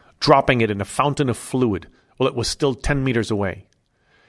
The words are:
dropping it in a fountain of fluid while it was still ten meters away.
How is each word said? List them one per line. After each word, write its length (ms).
dropping 420
it 100
in 100
a 40
fountain 440
of 80
fluid 500
while 100
it 80
was 120
still 260
ten 300
meters 280
away. 360